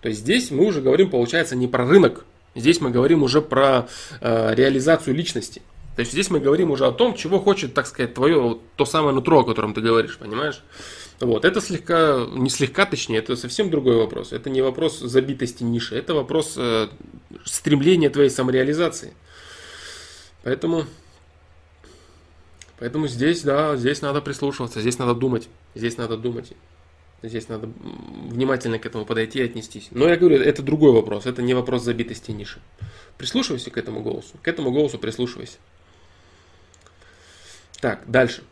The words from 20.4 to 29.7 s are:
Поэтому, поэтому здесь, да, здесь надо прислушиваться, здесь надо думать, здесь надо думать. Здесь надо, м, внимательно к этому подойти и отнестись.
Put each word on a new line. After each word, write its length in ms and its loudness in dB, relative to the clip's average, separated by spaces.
Поэтому, 420 -2
поэтому 300 -4
здесь, 340 0
да, 360 0
здесь 260 -2
надо 180 -2
прислушиваться, 580 -6
здесь 200 -2
надо 160 0
думать, 340 -2
здесь 240 -6
надо 200 -6
думать. 360 -8
Здесь 260 -10
надо, 160 -10
м, 640 -16
внимательно 480 -2
к 80 -10
этому 180 -8
подойти 360 -2
и 40 2
отнестись. 460 -10